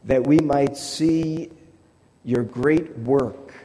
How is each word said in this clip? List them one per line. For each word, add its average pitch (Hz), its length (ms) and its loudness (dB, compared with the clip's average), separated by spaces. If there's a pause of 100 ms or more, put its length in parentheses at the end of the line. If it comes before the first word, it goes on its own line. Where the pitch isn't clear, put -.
that 127 220 2
we 156 120 6
might 143 380 0
see 160 720 -2 (760)
your 120 200 0
great 143 560 -2
work 123 540 -2 (100)